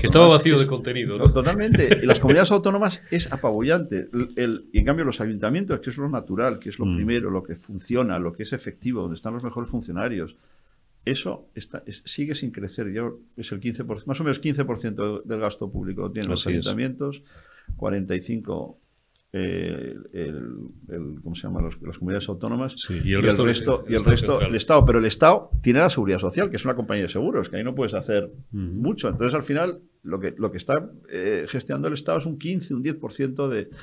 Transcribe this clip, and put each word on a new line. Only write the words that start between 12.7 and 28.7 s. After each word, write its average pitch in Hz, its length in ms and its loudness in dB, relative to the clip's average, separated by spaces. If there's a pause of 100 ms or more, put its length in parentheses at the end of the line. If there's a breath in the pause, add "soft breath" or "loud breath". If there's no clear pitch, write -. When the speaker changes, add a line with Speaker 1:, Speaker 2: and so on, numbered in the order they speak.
Speaker 2:
Yo, 117 280 -8 (160)
es 117 160 -12
el 101 80 -8
quince 117 240 -6
por 113 140 -8
ciento, - 100 -14
más 139 120 -4
o 165 40 -4
menos 143 160 0
quince 143 240 -2
por 113 140 -4
ciento 104 420 -4
del 110 180 -6
gasto 104 320 -4
público 95 320 -6
lo 95 80 -4
tienen 101 220 -6
los 85 80 -2
Speaker 1:
Así - 100 -4
es. 85 160 0
Speaker 2:
ayuntamientos, 131 560 -6 (540 soft breath)
cuarenta 95 400 -4
y 90 60 -4
cinco, 101 580 -6 (520)
eh, 87 640 -4 (200)
el, 73 400 -8 (340)
el, 76 340 -10
¿cómo 85 120 -8
se - 80 -14
llama? 90 180 -6
Los, 82 220 -4
las 85 160 -12
comunidades 95 320 -4
autónomas 117 480 -6
Speaker 1:
Sí, - 160 -6 (100)
y 95 80 2
el 98 60 2
Speaker 2:
y - 40 2
Speaker 1:
resto - 200 4
Speaker 2:
el 120 60 4
Speaker 1:
de, 120 40 4
Speaker 2:
resto, 123 340 0
Speaker 1:
el 117 60 -2
Speaker 2:
y - 20 0
el - 20 4
Speaker 1:
Estado 104 140 4
Speaker 2:
resto, - 220 6
Speaker 1:
central. - 180 2
Speaker 2:
el 117 60 0
Estado. 151 300 8
Pero 120 120 8
el 113 60 4
Estado 160 460 6 (120)
tiene 123 180 6
la 175 100 6
seguridad 98 280 0
social, 170 320 0
que 117 60 -6
es - 80 -6
una 127 100 0
compañía 104 300 -4
de 87 60 -4
seguros, 123 380 -2
que 92 100 -8
ahí 107 60 -4
no 131 100 -4
puedes 117 200 -2
hacer 101 300 0
Speaker 1:
Ujú. - 340 -12
Speaker 2:
mucho. 98 500 -2